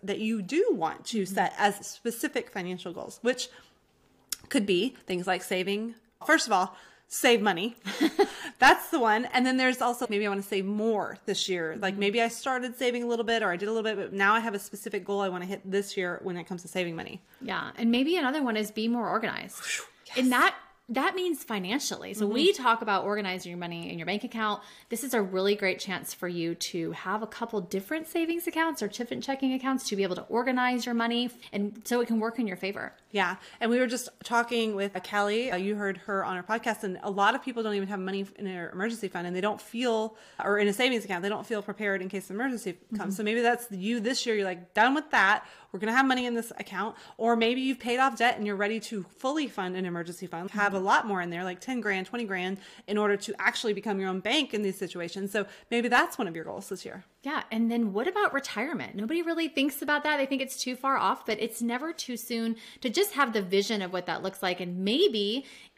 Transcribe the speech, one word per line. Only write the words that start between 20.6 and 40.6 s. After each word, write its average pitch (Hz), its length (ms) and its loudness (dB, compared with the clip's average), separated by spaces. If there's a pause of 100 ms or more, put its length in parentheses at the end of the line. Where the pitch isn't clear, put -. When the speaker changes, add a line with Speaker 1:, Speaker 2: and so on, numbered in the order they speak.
Speaker 2:
that 294 260 0
means 359 300 -2
financially. 196 680 -4
So 214 120 0
Speaker 1:
Mm-hmm. 208 80 0
Speaker 2:
we 320 180 6
talk 240 300 4
about 202 240 2
organizing 190 440 -2
your 175 80 -8
money 170 320 -8
in 170 80 -6
your 165 80 -6
bank 202 200 -2
account. 214 360 -2 (280)
This 233 160 -4
is 254 80 -4
a 226 80 4
really 190 340 2
great 185 240 0
chance - 340 -6
for - 140 -6
you 170 280 -2
to 165 360 -4
have 196 320 -4
a 220 40 -8
couple 226 340 -4
different 202 480 -4
savings 339 380 -2
accounts 320 360 0
or 202 60 -2
different 240 340 -6
checking 269 300 0
accounts 262 360 -2
to 208 60 -2
be 196 80 2
able 180 140 0
to - 60 -10
organize 247 600 0
your 247 80 -2
money 233 360 0 (240)
and 208 320 -4
so 247 160 2
it 233 60 2
can 226 120 2
work 226 180 -2
in 233 100 0
your 185 100 -4
favor. - 340 -6 (200)
Speaker 1:
Yeah. 185 260 2 (240)
And 233 100 2
we 240 80 6
were 254 80 4
just 247 220 -4 (160)
talking 233 500 2
with 196 160 -2 (120)
Kelly. 208 480 0
Uh, 180 40 -2
you 196 200 0
heard 196 240 -2
her 196 260 -2
on 185 100 -4
our 180 80 -6
podcast, 226 400 -2
and 185 200 -4
a 202 80 -4
lot 202 240 4
of 262 80 -4
people 240 200 -4
don't 208 120 0
even 196 120 -2
have 196 120 -6
money 190 260 -4 (120)
in - 60 -10
their 185 280 -6
emergency 214 360 -4
fund, 175 200 -4
and 180 80 -4
they 185 60 0
don't 208 200 -2
feel, 226 560 -2 (260)
or 202 140 2
in 208 100 4